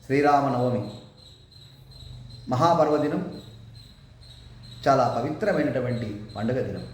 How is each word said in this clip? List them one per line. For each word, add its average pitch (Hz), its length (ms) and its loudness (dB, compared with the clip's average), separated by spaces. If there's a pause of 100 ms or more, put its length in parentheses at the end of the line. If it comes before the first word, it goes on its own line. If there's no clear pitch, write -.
శ్రీరామనవమి, 131 840 2 (1600)
మహాపర్వదినం, 156 920 2 (1500)
చాలా 131 300 4
పవిత్రమైనటువంటి 127 1160 -2
పండుగ 120 240 -2
దినం. 90 340 -6